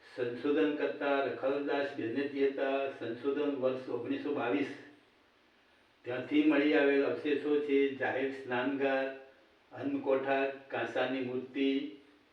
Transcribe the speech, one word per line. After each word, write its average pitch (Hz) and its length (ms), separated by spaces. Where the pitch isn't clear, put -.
સંશોધન 143 600
કરતા 143 440
રખલદાસ 143 680
બેનર્જી 131 500
હતા. 135 520
સંશોધન 139 560
વર્ષ 127 340
ઓગણીસો 135 440
બાવીસ. 98 340
ત્યાંથી 131 400
મળી 151 300
આવેલ 139 320
અવશેષો 143 540
છે 139 360
જાહેર 131 360
સ્નાનઘર, 135 840
અન્નકોઠાર, 135 800
કાંસાની 131 580
મૂર્તિ, 135 720